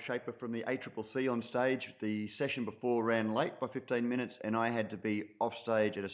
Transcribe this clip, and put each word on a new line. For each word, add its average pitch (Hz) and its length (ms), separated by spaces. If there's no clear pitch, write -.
Schaefer 123 320
from 117 120
the 117 160
A 127 100
triple 110 360
C 131 140
on 120 220
stage. 131 320
The 107 380
session - 260
before 117 400
ran 113 300
late 139 260
by 127 80
fifteen 120 400
minutes, 123 260
and 110 120
I 113 140
had 117 220
to 107 60
be 107 260
off 117 140
stage 107 340
at 101 60
a 95 100